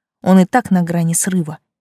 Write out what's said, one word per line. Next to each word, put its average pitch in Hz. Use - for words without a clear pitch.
Он 190
и 180
так -
на 180
грани 170
срыва. 165